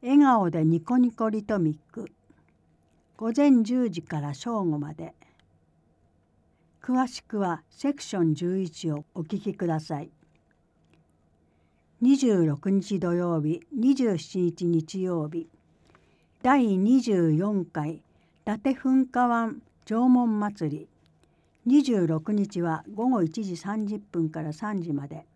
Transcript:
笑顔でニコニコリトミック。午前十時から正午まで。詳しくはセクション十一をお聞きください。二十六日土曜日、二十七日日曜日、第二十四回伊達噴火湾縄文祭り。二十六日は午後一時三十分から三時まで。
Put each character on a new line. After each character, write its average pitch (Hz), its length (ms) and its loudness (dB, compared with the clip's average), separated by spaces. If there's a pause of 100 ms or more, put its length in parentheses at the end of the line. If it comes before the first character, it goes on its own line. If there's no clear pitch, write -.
笑 254 160 2
顔 247 320 6
で 160 160 0
ニ 165 160 4
コ 247 160 0
ニ 247 140 4
コ 220 180 -2
リ 214 140 -4
ト 208 160 -2
ミ 156 160 0
ッ - 20 -20 (140)
ク。 214 160 -12 (1080)
午 226 200 -4
前 277 240 6
十 247 260 0
時 170 140 -8
か 156 180 -8
ら 143 140 -6
正 226 320 -6
午 151 140 -2
ま 147 160 -10
で。 160 180 -14 (1700)
詳 254 240 0
し - 180 -12
く - 140 -8
は 180 320 -4
セ - 240 -4
ク 277 80 -10
シ - 160 -8
ョ 180 60 0
ン 160 100 2
十 175 240 -4
一 175 320 -6
を 151 240 -6
お 180 80 -8
聞 165 180 -6
き 202 140 -6
く 180 140 -4
だ 160 120 -2
さ 151 220 -8
い。 170 80 -14 (1900)
二 269 140 6
十 220 300 4
六 151 240 -2
日 196 280 0
土 175 140 -2
曜 175 260 0
日、 151 220 -2 (100)
二 262 220 2
十 240 240 0
七 - 220 -8
日 175 260 -2
日 170 380 -2
曜 170 260 -4
日、 165 180 -10 (960)
第 247 340 4
二 214 240 4
十 185 320 2
四 190 320 0
回 156 340 -8
伊 - 40 -20 (420)
達 220 280 -2
噴 262 360 2
火 247 200 0
湾 226 340 -2 (240)
縄 233 240 2
文 240 300 4
祭 175 400 -4
り。 - 80 -20 (800)
二 277 160 6
十 214 240 2
六 160 260 -2
日 202 300 0
は 165 280 -2
午 226 180 -2
後 240 120 2
一 165 220 -2
時 185 120 -6
三 208 300 -6
十 208 140 -6
分 165 320 -4
か 156 100 -8
ら 151 100 -6
三 202 300 -6
時 165 120 -6
ま 143 140 -6
で。 151 280 -16